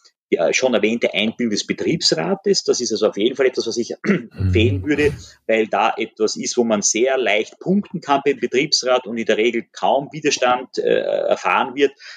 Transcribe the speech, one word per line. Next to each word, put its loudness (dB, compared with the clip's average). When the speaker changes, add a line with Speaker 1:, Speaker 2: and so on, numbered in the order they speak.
Speaker 1:
ja, 2
schon 2
erwähnte 0
Einbild -2
des -4
Betriebsrates. -2
Das 0
ist -4
also 0
auf 0
jeden 0
Fall 2
etwas, 0
was -4
ich -4
<clears throat> -16
empfehlen 0
Speaker 2:
Mhm. -12
Speaker 1:
würde, 0
weil 2
da 0
etwas -2
ist, -4
wo 4
man 2
sehr 2
leicht 0
punkten -2
kann 0
beim 2
Betriebsrat 0
und -6
in -4
der 2
Regel 0
kaum 0
Widerstand, 0
äh, 2
erfahren 0
wird, 2